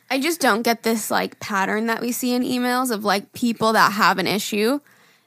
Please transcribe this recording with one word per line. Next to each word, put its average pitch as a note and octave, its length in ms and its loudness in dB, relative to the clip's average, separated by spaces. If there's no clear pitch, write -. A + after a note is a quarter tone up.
I C4+ 100 0
just D#4+ 200 -2
don't A3+ 200 2
get A#3 220 0
this, A3+ 280 -2
like, - 300 -2
pattern G3+ 460 -2
that A3+ 160 -2
we A#3+ 100 -4
see B3 220 -2
in B3 80 0
emails B3 480 0
of, G#3+ 120 -4
like, G3+ 300 -2
people A3+ 400 0
that G3+ 200 4
have F#3+ 260 2
an F3 80 0
issue. G#3+ 520 0